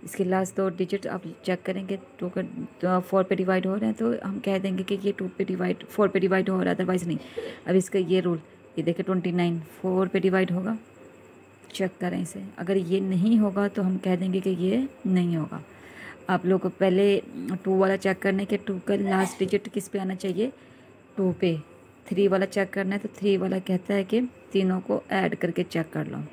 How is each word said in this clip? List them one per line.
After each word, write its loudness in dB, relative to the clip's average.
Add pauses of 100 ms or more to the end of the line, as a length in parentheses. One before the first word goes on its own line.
इसके -4
last 0
दो 0
डिजिट -4
आप -6 (220)
check -2
करेंगे, -6 (220)
टू -4
का, -4 (400)
तो 2
फ़ोर 2
पे 0
divide 2
हो 0
रहे -2
हैं, 0
तो -2 (120)
हम -6
कह 0
देंगे -2
कि -4
ये 0
टू -6 (100)
पे -2
divide, -2
four 2
पे 2
divide 2
हो 0
रहा 2
है, 2
otherwise 0
नहीं। -2 (500)
अब 2
इसका 2
ये 2
rule, 0 (360)
ये -2
देखिए, 0
ट्वेंटी 0
नाइन 2 (220)
फ़ोर 2
पे 0
divide 2
होगा, -2 (960)
Check -4
करें -2
इसे, -8 (140)
अगर 0
ये 2
नहीं 4
होगा 2
तो -2
हम 2
कह 2
देंगे 0
कि 0
ये 2 (200)
नहीं 4
होगा। -6 (680)
आप 2
लोग 4
को -2
पहले 4 (460)
टू 2
वाला 4
check 0
करना 0
है -2
कि -2
टू -4
का 2
last 0
digit 0
किस -6
पे -4
आना -4
चाहिए, -2 (680)
टू 2 (100)
पे। 2 (500)
थ्री 4
वाला 4
check -2
करना -2
है, -4
तो -8
थ्री 4
वाला 0
कहता -2
है 2
कि 2 (300)
तीनों 2
को -2 (100)
ऐड 0
करके -2
चेक -4
कर -4
लो। -8 (120)